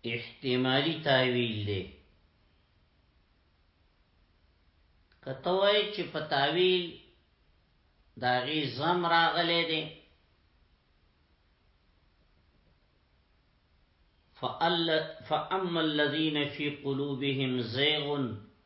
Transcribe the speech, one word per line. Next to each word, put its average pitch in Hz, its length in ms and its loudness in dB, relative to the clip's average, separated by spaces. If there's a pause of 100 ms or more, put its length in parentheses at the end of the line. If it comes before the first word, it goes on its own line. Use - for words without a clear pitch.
(140)
احتمالي 131 800 0 (100)
تاویل 123 640 2
دی. 98 160 -2 (3500)
که 135 80 -8
ته 175 180 -6
وایې 202 340 4 (100)
چې 175 80 -6 (100)
په 156 80 -4
تاویل 170 640 2 (1300)
د 123 80 -10
هغې 127 420 2
زم 165 400 0
راغلی 165 580 4
دی، 160 180 -2 (4000)
فَأَلَّ-، 165 880 0
فَأَمَّا 170 520 -2
الَّذِينَ 151 680 0
فِي 143 220 -4
قُلُوبِهِمْ 139 880 -2
زَيْغٌ 139 760 0 (320)